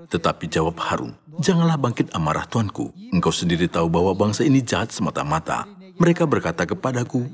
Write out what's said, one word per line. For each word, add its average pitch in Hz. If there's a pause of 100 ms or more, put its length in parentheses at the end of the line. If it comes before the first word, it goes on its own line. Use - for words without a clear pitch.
Tetapi 87
jawab 80
Harun, - (320)
"Janganlah 165
bangkit 123
amarah 151
tuanku. 104 (160)
Engkau 85
sendiri 85
tahu 85
bahwa 92
bangsa 107
ini 135
jahat 107
semata-mata. - (320)
Mereka 170
berkata 92
kepadaku, 123